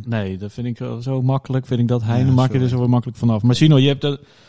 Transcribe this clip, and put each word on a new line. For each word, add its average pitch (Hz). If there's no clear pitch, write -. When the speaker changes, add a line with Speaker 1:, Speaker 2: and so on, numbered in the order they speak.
Speaker 1:
Nee, 104
dat 101
vind 120
ik 120
zo, 120
zo 131
makkelijk. 131
Vind 123
ik 120
dat 123
Hein, 110
Speaker 2:
Ja, 131
Speaker 1:
dan 131
maak 127
je -
er 131
Speaker 2:
sorry. 127
Speaker 1:
zo 127
weer 123
makkelijk 123
vanaf. 113
Maar 123
Sino, 156
je 131
hebt 139
de, 147